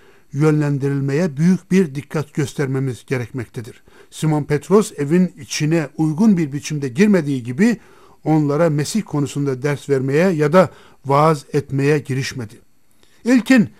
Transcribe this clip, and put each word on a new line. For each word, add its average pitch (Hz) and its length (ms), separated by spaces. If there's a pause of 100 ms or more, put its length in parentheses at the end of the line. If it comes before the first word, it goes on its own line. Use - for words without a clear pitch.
(320)
yönlendirilmeye 143 1040
büyük 175 340
bir 175 240
dikkat 143 380
göstermemiz 135 760
gerekmektedir. 120 760 (280)
Simon 151 320
Petros 175 540
evin 165 420
içine 151 580
uygun 160 400
bir 156 140
biçimde 143 360
girmediği 143 560
gibi 160 360 (440)
onlara 151 460
Mesih 147 320
konusunda 143 600
ders 143 280
vermeye 139 400
ya 151 240
da 175 160 (360)
vaaz 143 480
etmeye 143 460
girişmedi. 127 640 (600)
İlkin 247 460 (100)